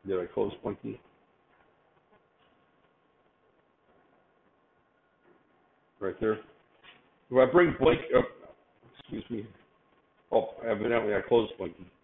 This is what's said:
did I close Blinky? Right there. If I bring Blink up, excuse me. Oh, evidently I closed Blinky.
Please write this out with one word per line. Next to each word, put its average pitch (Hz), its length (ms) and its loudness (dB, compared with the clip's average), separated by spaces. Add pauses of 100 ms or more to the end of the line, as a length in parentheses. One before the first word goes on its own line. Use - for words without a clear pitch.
did 95 140 -2
I 87 120 -4
close 104 300 -2
Blinky? 110 400 -10 (4000)
Right 95 220 -6
there. 107 180 0 (920)
If 123 40 -4
I 127 160 4
bring 170 280 4
Blink 156 200 4 (160)
up, 127 100 4 (760)
excuse 110 320 -12
me. 110 160 -8 (840)
Oh, - 180 2 (160)
evidently 110 480 0
I 95 140 0
closed 113 300 2
Blinky. 92 300 -12 (160)